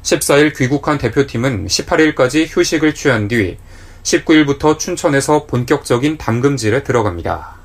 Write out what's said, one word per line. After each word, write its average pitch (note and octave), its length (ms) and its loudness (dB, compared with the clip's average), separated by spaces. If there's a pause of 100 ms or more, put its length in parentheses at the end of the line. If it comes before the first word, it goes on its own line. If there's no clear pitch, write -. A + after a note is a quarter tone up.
십사 D3+ 340 0
일 D3 160 4
귀국한 C#3+ 460 -2
대표팀은 B2 720 -2
십팔 - 320 0
일까지 D3+ 480 2
휴식을 D#3 440 0
취한 A2 360 0
뒤 G#2 280 -2 (460)
십구 E3 300 0
일부터 D3+ 440 2
춘천에서 D3+ 680 0
본격적인 C3+ 720 0
담금질에 A#2+ 680 0
들어갑니다. F2 800 -4